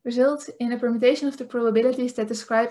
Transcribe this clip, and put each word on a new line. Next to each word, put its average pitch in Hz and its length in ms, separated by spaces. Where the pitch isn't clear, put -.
results 262 440
in 240 100
a 240 60
permutation 247 500
of 269 80
the 254 80
probabilities 247 720
that 214 160
describe 226 420